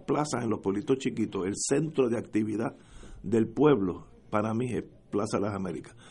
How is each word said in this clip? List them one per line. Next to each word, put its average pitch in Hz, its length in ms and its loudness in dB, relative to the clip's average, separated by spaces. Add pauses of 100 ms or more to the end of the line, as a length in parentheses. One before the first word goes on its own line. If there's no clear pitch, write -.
plazas 139 400 -2
en 110 60 0
los 107 100 -2
pueblitos 104 380 0
chiquitos, 104 480 -2
el 101 100 -2
centro 143 520 0
de 113 80 0
actividad 107 600 -2 (480)
del 113 240 2
pueblo, 113 580 4 (240)
para 110 240 0
mí 123 180 -2
es 85 120 -2 (260)
Plaza 104 300 0
Las 104 120 0
Américas. 95 440 -6 (140)